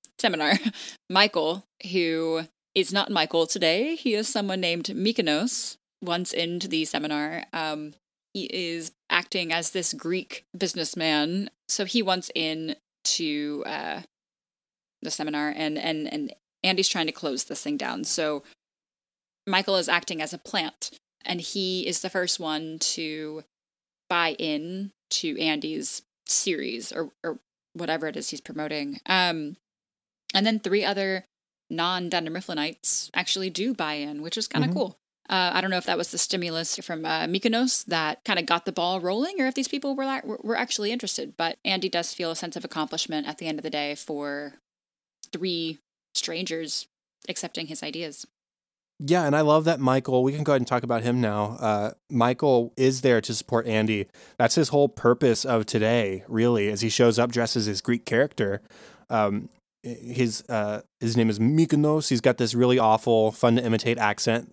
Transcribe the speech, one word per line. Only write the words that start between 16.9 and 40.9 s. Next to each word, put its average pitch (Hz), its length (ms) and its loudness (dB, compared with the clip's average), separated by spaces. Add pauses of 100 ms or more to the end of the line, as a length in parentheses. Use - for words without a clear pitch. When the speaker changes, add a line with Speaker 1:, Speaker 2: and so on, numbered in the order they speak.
Speaker 1:
to 156 40 -4
close 135 340 -4
this - 160 -8
thing 147 160 -4
down. 131 260 -6
So 151 400 -2 (1000)
Michael 196 320 2
is 165 120 0
acting 170 320 0
as 156 120 -6
a 170 40 -10
plant, - 540 -6 (340)
and 175 160 -4
he 185 460 -2
is 180 140 -2
the 185 80 -4
first 180 300 -2
one 160 400 -6
to 156 640 -6 (640)
buy 170 300 2
in 170 520 -4 (180)
to - 320 -2
Andy's 156 600 -2 (240)
series 139 640 0
or, 160 180 -6 (140)
or 165 140 -6 (360)
whatever 160 340 -4
it 151 100 -8
is 151 120 -6
he's - 120 -8
promoting. 147 640 -8
Um, 175 500 0 (800)
and 196 120 2
then 220 140 2
three 202 260 0
other 190 380 -2 (460)
non-Dunder 170 640 -2
Mifflinites 165 800 -4
actually 190 360 -2
do 214 240 -2
buy 156 200 -2
in, 147 280 -6
which 165 160 -8
is 220 100 -4
kinda 151 200 -2
Speaker 2:
Mm-hmm. 175 100 0
Speaker 1:
cool. 202 180 -4 (340)
Uh, 180 240 2
I 180 60 2
don't 190 120 -2
know 185 60 0
if 180 100 -2
that 180 100 0
was 170 140 -2
the 180 60 -4
stimulus 170 600 -2
from, 160 280 -8
uh, 160 220 0
Mykonos 226 580 2
that 160 380 -2
kinda 180 200 0
got 170 220 0
the 190 60 -2
ball 180 300 0
rolling, 269 400 -2
or 262 60 2
if 262 80 -2
these 269 120 -2
people 277 280 -4
were, 269 100 -4
like, 269 200 -4
were, 214 160 -8
were 220 160 -2
actually 214 340 -2